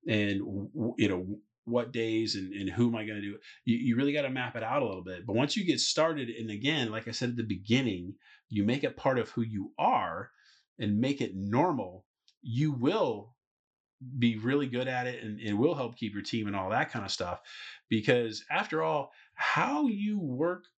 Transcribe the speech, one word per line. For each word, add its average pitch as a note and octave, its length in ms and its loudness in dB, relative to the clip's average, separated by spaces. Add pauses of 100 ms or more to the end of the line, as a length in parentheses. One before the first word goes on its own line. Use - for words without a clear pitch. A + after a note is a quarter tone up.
And G#2 320 2
w-, G2 340 -6
w-, B2 240 -2
you G#2+ 100 6
know, F#2 320 -2 (240)
what A#2+ 280 0
days A2 440 0
and, F#2+ 160 -6
and G2+ 180 -4
who A#2 180 4
am A#2 80 0
I A2 80 -6
gonna G#2+ 160 -6
do G2+ 140 -6
it?" G2+ 60 -16 (240)
You, A#2 120 4
you A#2+ 200 2
really C#3+ 160 2
gotta C#3+ 180 0
map B2 260 -4
it A2+ 60 -6
out B2+ 200 0
a B2 40 0
little F#2+ 180 -6
bit. F2+ 220 -10
But G#2 100 0
once C#3 200 2
you G3+ 80 -2
get C#3+ 160 2
started, D3+ 480 0
and A2+ 220 -6
again, B2 400 0
like A2 180 -6
I A2+ 40 -8
said B2 180 -2
at A#2+ 60 -4
the A#2 80 -2
beginning, G2+ 720 0 (340)
you G2+ 160 2
make C3 200 2
it C3 120 0
part C3 220 2
of A2 120 -2
who A#2+ 120 -2
you G#2+ 360 -4
are G#2 520 2 (480)
and G#2 220 2
make C#3 200 2
it G2 160 -2
normal, G2+ 680 0 (380)
you C#3 300 0
will C3 600 0 (840)
be A#2 180 4
really C3 300 2
good B2 220 -2
at B2+ 180 -2
it A#2+ 160 -6
and G#2+ 180 -8
it G#2+ 140 0
will C#3 200 4
help B2+ 220 -4
keep G#2+ 160 -4
your G2+ 100 -6
team A2 240 -2
and G2+ 80 -4
all F#2+ 160 -2
that C3+ 220 0
kind A2 120 -4
of F#2+ 60 -8
stuff. F2+ 300 -4 (480)
Because A2+ 640 2
after D#3+ 320 0
all, D#3 280 0 (240)
how C#4 540 2
you G#3 320 0
work E3 440 -2 (140)